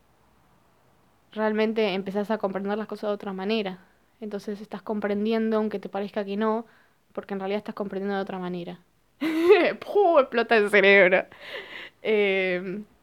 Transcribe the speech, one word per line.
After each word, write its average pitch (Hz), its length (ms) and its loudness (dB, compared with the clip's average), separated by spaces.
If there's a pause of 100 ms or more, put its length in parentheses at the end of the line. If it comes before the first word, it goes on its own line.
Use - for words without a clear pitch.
(1300)
realmente 214 640 0
empezás 196 360 -4
a 214 80 -2
comprender 196 400 -4
las 208 80 -8
cosas 214 240 -8
de 208 40 -2
otra 202 180 -8
manera. 190 460 -4 (420)
Entonces 208 400 -10
estás 208 220 -12
comprendiendo, 220 760 0
aunque 214 220 -2
te 190 100 -12
parezca 202 360 -6
que 196 120 -6
no, 220 300 -2 (460)
porque 202 220 -10
en 196 60 -6
realidad 190 180 -4
estás 214 160 -10
comprendiendo 196 420 -4
de 196 60 -2
otra 196 160 -8
manera. 180 420 -8 (400)
<laughs> 320 600 4
¡Puh! 359 400 2
Explota 233 360 2
el 208 140 4
cerebro. 196 540 6 (800)
Em, 196 840 0 (180)